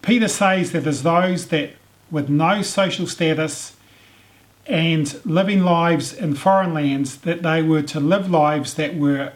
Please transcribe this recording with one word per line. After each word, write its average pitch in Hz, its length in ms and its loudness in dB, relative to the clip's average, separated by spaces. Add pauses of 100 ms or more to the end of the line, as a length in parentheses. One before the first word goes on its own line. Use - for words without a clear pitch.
Peter 220 260 2
says 190 420 0
that 151 160 -2
as 135 160 -2
those 175 440 0
that 151 240 -2 (380)
with 143 200 -4
no 165 320 2
social 185 460 -2
status 156 680 -4 (920)
and 160 600 0
living 190 380 2
lives 170 500 2
in 156 200 -4
foreign 185 400 2
lands, 139 440 -2
that 170 260 -4
they 160 180 2
were 156 200 2
to 147 180 -6
live 185 300 0
lives 151 460 2
that 156 200 -4
were 143 400 -2